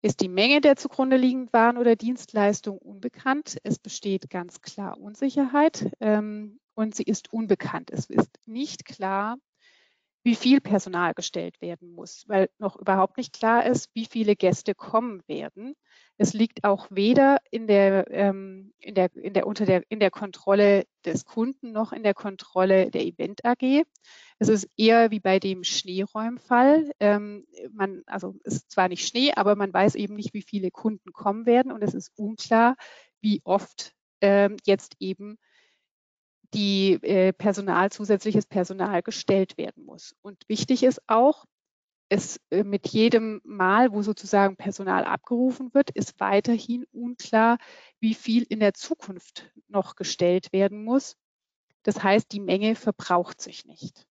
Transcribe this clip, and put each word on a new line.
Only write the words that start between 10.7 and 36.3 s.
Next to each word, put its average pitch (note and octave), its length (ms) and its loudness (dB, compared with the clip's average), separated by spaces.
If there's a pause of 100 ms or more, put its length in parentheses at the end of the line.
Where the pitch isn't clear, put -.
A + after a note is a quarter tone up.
gestellt F3 460 -10
werden F3 320 -14
muss, - 360 -20
weil G3 300 2
noch G3+ 200 -8
überhaupt F#3+ 400 0
nicht B3+ 160 -10
klar A#3 320 2
ist, - 280 -2
wie A3+ 120 -8
viele G#3+ 320 0
Gäste F#3 360 0
kommen A3 540 -6
werden. D3+ 480 -12 (420)
Es - 140 0
liegt A3 320 -2
auch G3 260 0
weder B3+ 500 4 (120)
in A3+ 160 -8
der, G3 420 4
ähm, G3 680 -4
in G#3 160 -12
der, F3+ 220 0
in - 160 -10
der, F#3+ 120 0
unter G#3+ 200 -4
der, F#3 240 2
in A3 100 -8
der G3 120 2
Kontrolle G3+ 760 2 (180)
des E3 220 -6
Kunden A#3 480 -6
noch G#3+ 180 -4
in A3+ 120 -12
der G3+ 100 2
Kontrolle F#3+ 760 0
der - 140 -4
Event F3 400 -8
A A#3+ 120 0
G. C4+ 280 2 (560)
Es G#3+ 80 2
ist G#3 300 2
eher A3+ 340 6
wie G#3+ 80 -4
bei F#3+ 200 2
dem F#3+ 260 -6
Schneeräumfall. A#3+ 1400 0
Ähm, G#3 440 0 (280)
man, G3 320 -6
also F#3+ 300 -10 (100)
es - 100 -8
ist - 160 -14
zwar F#3 160 2
nicht F3+ 180 -6
Schnee, C4+ 280 0
aber G3+ 240 2
man G3 160 -4
weiß F#3+ 220 2
eben G#3 200 -6
nicht, G#3 180 -10
wie G#3 80 -10
viele F#3+ 300 -6
Kunden G#3+ 400 -8
kommen A3 340 -4
werden B3+ 280 4
und A3 80 -10
es G#3 120 -4
ist - 220 -12
unklar, A3+ 640 2 (420)
wie G#3 240 0
oft, - 500 -4 (280)
ähm, G3+ 420 4
jetzt - 360 0
eben G3+ 380 -10 (1160)